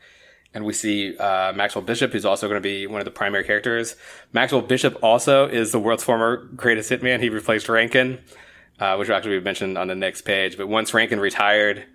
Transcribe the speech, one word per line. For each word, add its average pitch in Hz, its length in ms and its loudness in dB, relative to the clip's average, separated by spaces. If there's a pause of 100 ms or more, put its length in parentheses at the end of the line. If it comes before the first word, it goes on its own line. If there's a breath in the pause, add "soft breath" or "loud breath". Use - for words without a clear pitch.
(520 soft breath)
And 107 120 -8
we 107 80 -2
see, 101 460 -2
uh, 95 340 0
Maxwell 101 320 -2
Bishop, 120 280 0
who's 101 120 -2
also 98 220 0
gonna 104 140 -2
be 98 260 -4
one 104 140 -6
of 101 40 -6
the - 60 -10
primary 101 320 -2
characters. 113 540 -2 (360 loud breath)
Maxwell 127 300 2
Bishop 131 400 0
also 135 460 6
is 117 240 0
the 117 80 2
world's 113 240 0
former 117 500 0
greatest 117 380 -2
hitman. 127 280 0
He 120 80 0
replaced 107 400 -2
Rankin, 123 520 2 (580 loud breath)
uh, 95 180 0
which 98 120 -2
will 107 80 2
actually 98 220 0
be 90 60 -6
mentioned 95 320 -4
on 92 120 -2
the 92 80 -6
next 95 260 -4
page. 95 340 -2
But 98 120 -6
once 110 260 0
Rankin 110 240 2
retired, 104 680 2 (100)